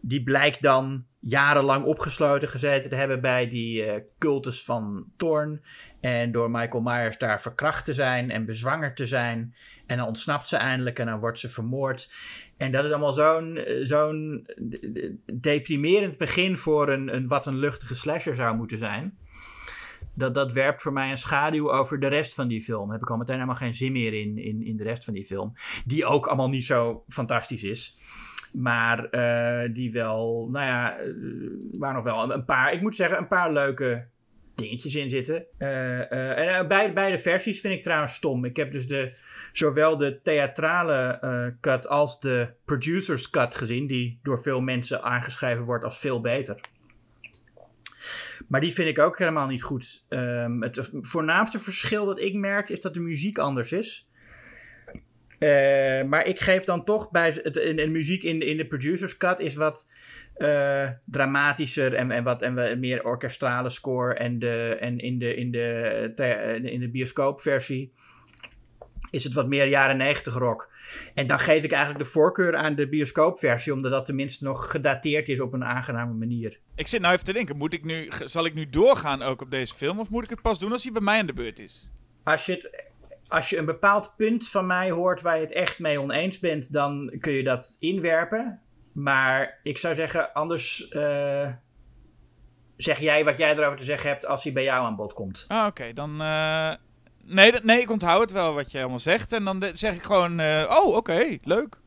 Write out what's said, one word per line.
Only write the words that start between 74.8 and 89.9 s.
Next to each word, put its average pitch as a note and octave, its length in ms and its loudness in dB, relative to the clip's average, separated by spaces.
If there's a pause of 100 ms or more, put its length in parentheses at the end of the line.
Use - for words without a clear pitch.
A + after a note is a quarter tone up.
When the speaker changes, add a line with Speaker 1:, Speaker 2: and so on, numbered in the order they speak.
Speaker 1:
is C3 100 0
op B2+ 140 -4
een B2+ 100 -4
aangename A#2+ 500 -4
manier. A2+ 460 -6 (160)
Speaker 2:
Ik D3+ 120 -4
zit - 140 2
nou F3 120 6
even F3 120 0
te F#3+ 80 -4
denken, D#3+ 240 -4
moet D#3 160 -4
ik E3 100 -8
nu, D#3+ 280 -8
ge-, - 160 -8
zal E3 180 -2
ik D#3+ 80 -2
nu D3+ 160 -6
doorgaan D3+ 520 4
ook C3 200 -2
op C3 100 -10
deze C3 240 -4
film, E3+ 240 -2
of A3 100 -8
moet A#3 140 -4
ik - 60 -12
het A3+ 120 -10
pas G#3 180 2
doen G3+ 120 -2
als A#3 120 -2
hij B3 80 -8
bij A3 100 0
mij G#3 180 4
aan G3+ 60 2
de C#3+ 80 -6
beurt A#2 260 -8
is? - 300 -20 (340)
Speaker 1:
Als D#3 220 2
je F#3 80 -2
het, - 380 -12 (360)
als - 220 0
je - 80 0
een D#3 80 0
bepaald G3+ 520 2
punt A3+ 300 2
van F#3 180 0
mij F3+ 260 2
hoort F3 300 2
waar E3 140 2
je D#3+ 80 0
het D#3 100 -6
echt E3+ 260 0
mee D3+ 220 0
oneens D3+ 380 -2
bent, D3+ 340 -2
dan C#3+ 460 0
kun C#3+ 140 -2
je C3+ 100 0
dat B2+ 360 -2
inwerpen. F3 800 0 (320)
Maar C3+ 720 2
ik D3 140 -4
zou E3 180 0